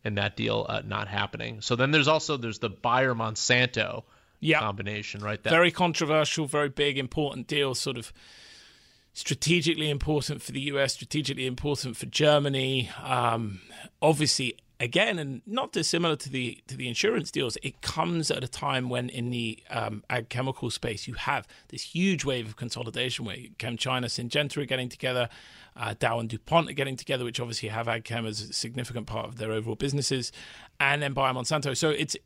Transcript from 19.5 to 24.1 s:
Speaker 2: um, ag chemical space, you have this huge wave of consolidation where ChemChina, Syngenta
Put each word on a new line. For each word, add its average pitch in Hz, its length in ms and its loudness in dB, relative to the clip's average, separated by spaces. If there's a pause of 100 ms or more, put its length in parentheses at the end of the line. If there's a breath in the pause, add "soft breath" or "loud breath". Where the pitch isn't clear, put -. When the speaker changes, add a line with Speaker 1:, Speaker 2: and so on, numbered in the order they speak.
Speaker 2:
um, 107 400 -2
ag 120 180 -2
chemical 127 420 -2
space, - 360 -4
you 123 80 -6
have 131 320 -2 (220 loud breath)
this - 140 -10
huge 180 420 0
wave 127 240 -2
of 107 80 -12
consolidation 123 680 -4
where 101 120 -6
ChemChina, 123 680 -4
Syngenta 131 500 -2